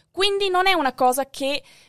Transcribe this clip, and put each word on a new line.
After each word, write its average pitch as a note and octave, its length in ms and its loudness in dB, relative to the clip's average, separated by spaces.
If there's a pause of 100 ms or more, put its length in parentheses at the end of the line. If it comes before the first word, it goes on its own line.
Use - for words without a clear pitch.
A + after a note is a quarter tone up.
(120)
Quindi G4+ 380 0
non F#4 180 2
è G4 60 4
una C#4+ 200 0
cosa C4 360 0
che C#4 340 -6 (240)